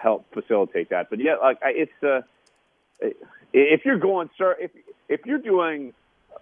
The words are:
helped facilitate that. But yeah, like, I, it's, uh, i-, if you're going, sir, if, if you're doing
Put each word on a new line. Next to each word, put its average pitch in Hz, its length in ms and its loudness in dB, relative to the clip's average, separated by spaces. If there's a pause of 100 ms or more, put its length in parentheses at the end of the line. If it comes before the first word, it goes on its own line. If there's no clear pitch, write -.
helped 110 320 0
facilitate 98 560 -2
that. 90 220 -4
But 107 80 -6
yeah, 147 180 0
like, 127 260 2
I, 139 80 0
it's, 147 320 -6
uh, 139 200 0 (800)
i-, 110 100 -4 (400)
if 147 320 4
you're 262 140 0
going, 180 400 -2
sir, 185 200 0
if, 180 120 -10 (400)
if 147 160 -4
you're 269 120 -2
doing 165 540 -2 (500)